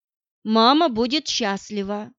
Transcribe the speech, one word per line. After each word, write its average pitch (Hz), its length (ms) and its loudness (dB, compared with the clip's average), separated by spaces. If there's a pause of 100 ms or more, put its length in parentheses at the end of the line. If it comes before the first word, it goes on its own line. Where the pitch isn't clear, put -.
(440)
Мама 240 460 4
будет 247 380 -2
счастлива. 208 920 -6